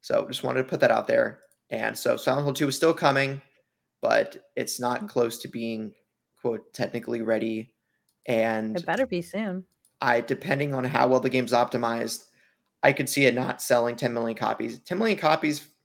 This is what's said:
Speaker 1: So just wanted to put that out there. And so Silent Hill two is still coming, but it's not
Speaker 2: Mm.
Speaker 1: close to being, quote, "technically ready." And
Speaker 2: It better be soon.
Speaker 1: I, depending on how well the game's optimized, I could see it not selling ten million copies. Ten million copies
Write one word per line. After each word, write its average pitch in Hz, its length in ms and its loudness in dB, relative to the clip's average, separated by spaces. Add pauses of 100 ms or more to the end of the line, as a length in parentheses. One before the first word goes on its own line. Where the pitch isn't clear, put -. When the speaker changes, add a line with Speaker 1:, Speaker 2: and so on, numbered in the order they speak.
Speaker 1:
So 113 280 -2
just 131 160 -8
wanted 131 180 0
to 131 60 -4
put - 120 -2
that 123 100 6
out 113 160 0
there. 117 340 0 (300)
And 113 280 -4
so 120 180 0
Silent 139 300 0
Hill 139 80 -2
two 143 140 0
is 135 80 -2
still 165 180 2
coming, 139 480 2 (600)
but 113 340 2 (180)
it's - 240 -6
not 123 240 -2
Speaker 2:
Mm. 104 60 -10
Speaker 1:
close 120 320 0
to - 80 -12
being, 113 440 -6 (480)
quote, 113 320 -6
"technically 117 500 -4
ready." 110 520 -2 (520)
And 110 500 0
Speaker 2:
It 175 100 -6
better 220 200 0
be 180 160 -4
soon. 185 420 -6 (360)
Speaker 1:
I, 120 200 4
depending 139 540 -2
on 127 100 -2
how 127 240 4
well 127 120 6
the 131 100 0
game's 123 220 0
optimized, 120 760 0 (580)
I 143 80 8
could 139 160 -2
see 139 180 4
it 120 80 6
not 127 280 -2
selling 120 340 2
ten 120 180 -2
million 117 220 -2
copies. 113 440 -4
Ten 180 180 -6
million 214 200 0
copies 151 480 2 (180)